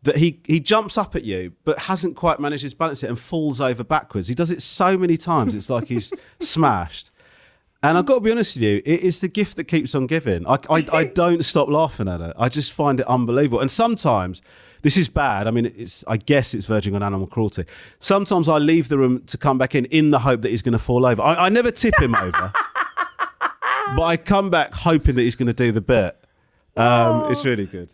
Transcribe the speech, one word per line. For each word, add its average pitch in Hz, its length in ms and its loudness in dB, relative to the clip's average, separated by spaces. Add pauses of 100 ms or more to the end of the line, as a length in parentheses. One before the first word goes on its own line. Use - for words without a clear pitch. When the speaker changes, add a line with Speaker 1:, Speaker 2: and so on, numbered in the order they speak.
Speaker 1:
that 139 160 0
he, 160 280 2
he 160 140 2
jumps 208 380 0
up - 180 -4
at 131 80 -6
you, 92 300 -6 (100)
but 151 160 -2
hasn't 175 380 -4
quite 165 220 0
managed 143 240 -6
his 139 100 -10
balance 151 300 -4
yet 113 60 -6
and 117 80 -6
falls 151 440 -4
over 120 240 -2
backwards. 104 420 -4
He 123 80 -4
does 170 160 -2
it 175 100 -6
so 190 360 0
many 175 200 2
times, 160 380 0
it's 101 140 -10
like 120 180 -2
he's 117 240 -4 (160)
<laughs> - 140 -20
smashed. 123 680 -2 (720)
And 151 140 4
I've 359 80 0
gotta 262 160 2
be 220 100 2
honest 233 240 -2
with 123 80 0
you, 104 220 2
it 165 160 0
is 180 180 0
the 190 80 -4
gift 208 300 -4
that - 80 -6
keeps 156 280 -2
on 131 140 -2
giving. 120 400 -2
I, 135 100 2 (120)
I, 160 240 2
I 160 100 2
Speaker 2:
<laughs> 135 120 -6
Speaker 1:
don't 170 280 2
stop 143 240 2
laughing 147 400 0
at 87 140 -6
it. 85 160 -10
I 117 100 2
just 139 240 -4
find 143 300 0
it - 60 -2
unbelievable. 123 520 0
And 131 100 0
sometimes, 120 720 0 (420)
this 143 120 4
is 170 140 2
bad. 110 380 0
I 113 40 0
mean, 117 140 0
it's, - 420 -10
I 113 80 -2
guess 123 380 0
it's 101 120 -8
verging 104 300 -2
on 101 80 -2
animal 98 240 -4
cruelty. 104 380 -4 (340)
Sometimes 196 480 2
I 156 100 4
leave 151 300 4
the 143 100 0
room 127 280 2
to - 120 -8
come 135 200 0
back 131 180 0
in, 131 100 2
in 151 260 4
the 139 80 4
hope 120 240 2
that 120 60 0
he's 110 120 -2
gonna 123 180 0
fall 123 260 2
over. 117 160 2
I, 165 260 2
I - 20 2
never 240 220 2
tip - 280 0
him 123 160 2
over, - 380 -2 (640)
Speaker 2:
<laughs> - 800 -6
Speaker 1:
but 160 60 2
I 170 140 2
come 196 320 2
back 160 240 0
hoping 160 420 2
that 123 80 2
he's 117 120 0
gonna 120 180 0
do 117 200 2
the 107 80 0
bit. 104 340 2 (640)
Um, 113 80 4 (380)
Speaker 2:
Oh. 101 80 -2
Speaker 1:
it's 123 140 -2
really 113 200 0
good. 87 280 -14